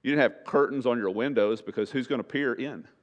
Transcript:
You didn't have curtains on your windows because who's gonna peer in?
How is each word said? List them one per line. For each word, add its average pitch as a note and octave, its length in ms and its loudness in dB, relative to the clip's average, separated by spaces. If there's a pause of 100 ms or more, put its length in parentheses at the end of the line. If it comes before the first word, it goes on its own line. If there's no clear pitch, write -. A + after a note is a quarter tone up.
You C3 100 -2
didn't D3 100 4
have A2 240 0
curtains C#3 400 2
on A#2+ 100 2
your G2+ 140 0
windows A2 500 0
because G#2 300 -4
who's C3 160 -4
gonna B2 160 -2
peer C#3 320 -4
in? C3 340 -10 (140)